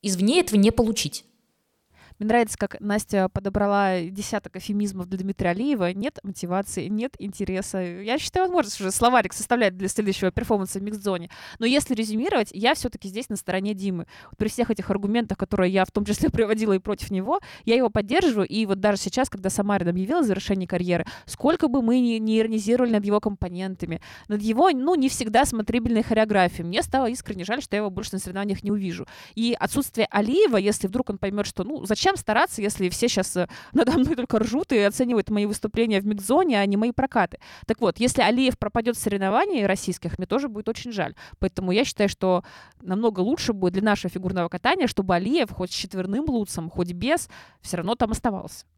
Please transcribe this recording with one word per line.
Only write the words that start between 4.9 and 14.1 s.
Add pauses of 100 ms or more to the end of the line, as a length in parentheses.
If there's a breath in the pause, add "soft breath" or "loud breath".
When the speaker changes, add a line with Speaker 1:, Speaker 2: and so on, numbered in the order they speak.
Speaker 2:
для
Дмитрия
Алиева.
Нет
мотивации,
нет
интереса.
Я
считаю,
возможно,
уже
словарик
составлять
для
следующего
перформанса
в
"Микс-зоне". (260 loud breath)
Но
если
резюмировать,
я
всё-таки
здесь
на
стороне
Димы. (240 loud breath)